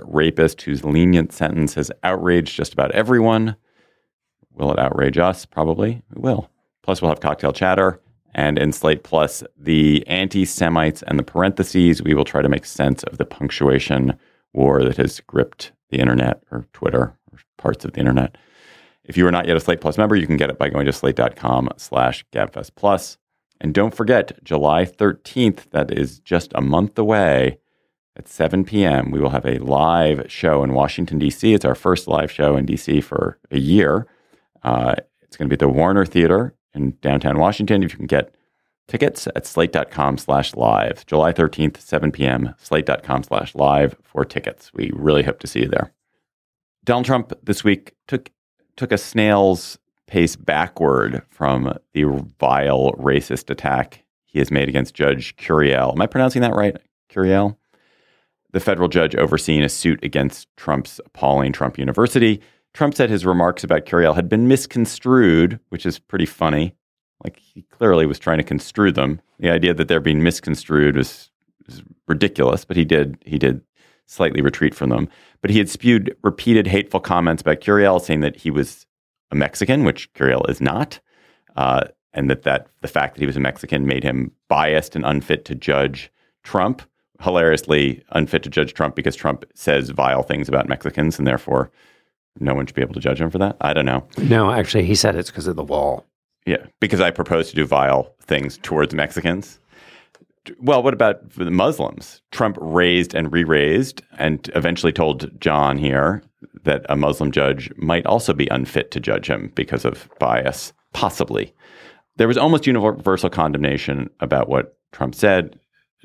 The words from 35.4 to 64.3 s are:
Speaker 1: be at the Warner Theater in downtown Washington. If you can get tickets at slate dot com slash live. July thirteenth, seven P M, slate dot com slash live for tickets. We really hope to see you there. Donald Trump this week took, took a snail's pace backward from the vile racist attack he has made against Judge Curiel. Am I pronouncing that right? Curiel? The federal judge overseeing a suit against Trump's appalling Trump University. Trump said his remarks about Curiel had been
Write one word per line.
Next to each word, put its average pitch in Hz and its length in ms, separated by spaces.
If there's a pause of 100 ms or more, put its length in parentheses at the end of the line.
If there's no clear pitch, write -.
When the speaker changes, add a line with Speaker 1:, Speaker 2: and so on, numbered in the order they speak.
Speaker 1:
be 69 60
at 69 40
the 71 80
Warner 87 380
Theater 90 480 (220)
in 67 260
downtown 69 380
Washington. 101 420
If 82 100
you - 60
can - 80
get - 260 (560)
tickets - 480
at - 120
slate 82 240
dot 78 180
com 69 300
slash 69 340
live. 57 540
July 80 240
thirteenth, 80 500
seven 76 300
P 69 140
M, 62 320
slate - 280
dot - 160
com 67 220
slash - 320
live 71 480
for 69 200
tickets. - 480
We - 220
really 73 300
hope 64 160
to - 80
see - 140
you 65 60
there. - 240 (920)
Donald 120 220
Trump 127 360
this - 220
week 98 320 (120)
took, - 220 (460)
took 123 160
a 104 80
snail's 101 800 (260)
pace 85 300
backward 67 920
from 67 460 (180)
the 73 100 (360)
vile 67 600
racist 67 500
attack 67 560 (200)
he - 120
has 69 140
made 69 180
against 67 240
Judge 69 440
Curiel. 67 560
Am 78 80
I 107 40
pronouncing 131 380
that 120 120
right? 101 220 (320)
Curiel? 98 480 (920)
The 95 80
federal 87 300
judge 80 260
overseeing 76 480
a 71 60
suit - 340
against - 520
Trump's - 480
appalling 69 480
Trump 67 280
University. 107 600 (320)
Trump 147 200
said 123 160
his 92 160
remarks 87 380
about 80 220
Curiel 82 280
had 85 160
been 117 180